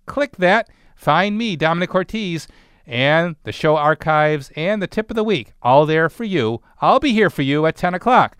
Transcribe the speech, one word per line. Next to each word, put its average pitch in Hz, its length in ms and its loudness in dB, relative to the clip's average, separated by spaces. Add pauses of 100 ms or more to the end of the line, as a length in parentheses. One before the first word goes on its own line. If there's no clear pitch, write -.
click - 300 -6
that, 185 340 0 (280)
find 190 400 0
me, 226 180 -4
Dominic 165 360 -2
Cortese, 185 560 -4 (380)
and 151 580 0
the 107 100 -10
show 156 240 0
archives 151 800 0
and 196 240 -4
the 175 60 -6
tip 214 220 -6
of 226 60 -10
the 220 80 -2
week, 180 380 -4
all 135 240 6
there 156 240 0
for - 160 -10
you. 120 360 -2 (200)
I'll 196 180 4
be 269 140 0
here 208 160 2
for 147 140 -4
you 147 220 0
at 160 120 -2
ten 180 160 -4
o'clock 185 460 0